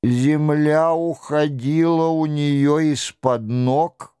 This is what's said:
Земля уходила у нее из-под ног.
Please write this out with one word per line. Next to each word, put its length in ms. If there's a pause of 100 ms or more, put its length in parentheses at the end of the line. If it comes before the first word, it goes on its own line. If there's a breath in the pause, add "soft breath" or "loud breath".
Земля 880
уходила 1120
у 180
нее 540
из-под 640
ног. 800